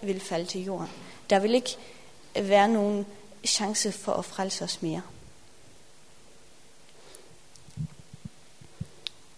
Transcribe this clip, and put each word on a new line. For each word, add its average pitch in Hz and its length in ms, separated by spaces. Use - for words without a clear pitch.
ville 190 180
falde 175 260
til 185 180
jorden. 175 240
Der 202 80
ville 220 180
ikke - 200
være 202 340
nogen 208 380
chance 214 460
for - 200
at - 120
frelse - 400
os - 180
mere. 170 200